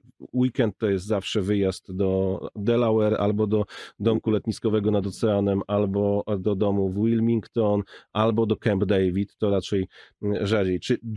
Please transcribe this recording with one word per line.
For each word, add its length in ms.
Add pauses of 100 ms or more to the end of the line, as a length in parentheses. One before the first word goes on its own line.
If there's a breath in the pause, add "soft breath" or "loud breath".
(340)
Weekend 440
to 120
jest 160
zawsze 360
wyjazd 540
do 440 (160)
Delaware 640
albo 280
do 180 (340 loud breath)
domku 320
letniskowego 600
nad 160
oceanem, 600
albo 560 (160)
do 160
domu 340
w 160
Wilmington, 760 (320 loud breath)
albo 320
do 100
Camp 300
David, 520
to 120
raczej, 380 (340 loud breath)
mm, 260
rzadziej. 320
Czy 180 (200)